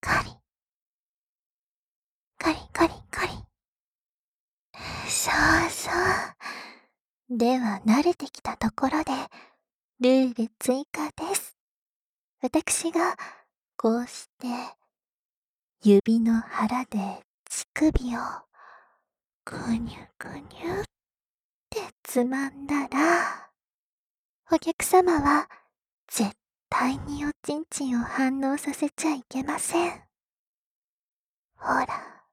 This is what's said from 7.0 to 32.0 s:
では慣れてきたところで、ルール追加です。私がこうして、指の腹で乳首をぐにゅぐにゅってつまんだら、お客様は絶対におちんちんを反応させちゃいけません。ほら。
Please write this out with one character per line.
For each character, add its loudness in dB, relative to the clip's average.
で 4
は -2
慣 6
れ 4
て -6
き -16
た -6
と 0
こ 0
ろ 0
で、 -2
ル 4
ー 4
ル -2
追 0
加 -6
で -6
す。 -8
私 0
が 0
こ 0
う -8
し -16
て、 -10
指 6
の 4
腹 -2
で -8
乳 -8
首 2
を -4
ぐ -4
に -8
ゅ -18
ぐ -14
に -14
ゅ -4
っ -4
て -8
つ 0
ま -4
ん -16
だ -2
ら、 0
お 4
客 -4
様 6
は 4
絶 -2
対 0
に -6
お -2
ち -4
ん -6
ち -4
ん 2
を -2
反 0
応 0
さ -4
せ -2
ち -4
ゃ 2
い -6
け -6
ま -4
せ 0
ん。 -14
ほ -2
ら。 -4